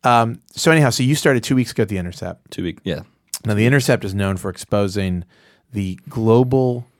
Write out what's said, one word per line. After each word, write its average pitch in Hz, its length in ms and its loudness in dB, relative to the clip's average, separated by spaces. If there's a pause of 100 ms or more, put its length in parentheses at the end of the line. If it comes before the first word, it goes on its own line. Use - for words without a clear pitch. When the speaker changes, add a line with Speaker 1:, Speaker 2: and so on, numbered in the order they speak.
Speaker 1:
um, 117 340 2 (160)
so - 160 2
anyhow, 147 200 4
so 127 120 -2
you 135 120 2
started 131 280 2
two 131 140 0
weeks 120 140 0
ago 120 120 -2
at 95 60 -2
The 101 80 -4
Intercept. 87 540 -10
Speaker 2:
Two - 120 -8
week, 85 220 -8
yeah. 82 160 -6 (420)
Speaker 1:
Now, 107 120 -2
The 107 100 2
Intercept 127 400 2
is 98 100 -6
known 98 220 -2
for 98 120 -8
exposing 95 760 -2 (480)
the 95 340 -6
global 123 800 2 (120)